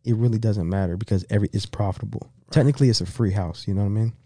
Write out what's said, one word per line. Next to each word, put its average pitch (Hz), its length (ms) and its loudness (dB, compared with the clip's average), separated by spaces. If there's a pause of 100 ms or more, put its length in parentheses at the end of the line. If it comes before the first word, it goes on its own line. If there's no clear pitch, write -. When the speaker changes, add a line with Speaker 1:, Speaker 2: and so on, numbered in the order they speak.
Speaker 1:
it 120 120 2
really 113 240 2
doesn't 104 300 0
matter 92 280 0
because 101 320 0
every, 104 240 2
it's 104 120 -2
profitable. - 580 -6
Speaker 2:
Right. - 280 -20
Speaker 1:
Technically, 139 380 4
it's 110 120 2
a 87 40 -4
free 95 260 0
house. 92 360 -4
You 101 60 -2
know 98 80 0
what 101 60 2
I 98 40 0
mean? 110 220 0 (120)